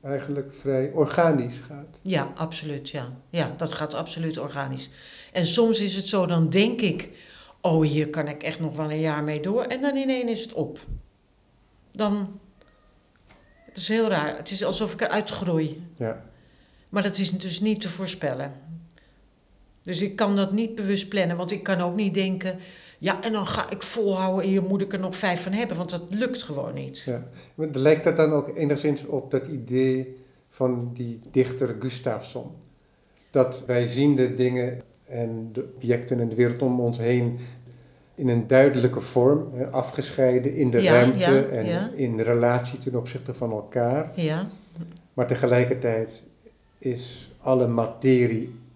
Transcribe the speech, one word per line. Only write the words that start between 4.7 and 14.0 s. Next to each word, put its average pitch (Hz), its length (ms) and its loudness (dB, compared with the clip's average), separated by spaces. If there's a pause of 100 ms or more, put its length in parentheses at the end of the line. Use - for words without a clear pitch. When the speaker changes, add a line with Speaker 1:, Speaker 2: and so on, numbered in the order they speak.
Speaker 2:
En 175 140 2
soms 226 340 4
is 190 160 -2
het 196 100 -6
zo, 190 200 2
dan 165 240 4
denk 220 300 2
ik, - 280 -2 (520)
"Oh, 160 240 4
hier 147 240 2
kan 151 200 -4
ik 147 140 -10
echt 160 180 -6
nog 156 160 -4
wel 151 140 -2
een 156 100 -2
jaar 151 220 0
mee 151 180 -2
door." 202 220 0
En 247 180 -4
dan 277 160 0
ineens 262 340 0
is 220 120 -4
het - 100 -12
op. - 260 -6 (1120)
Dan, 202 480 -2 (1200)
het - 120 -20
is - 120 -6
heel 226 200 2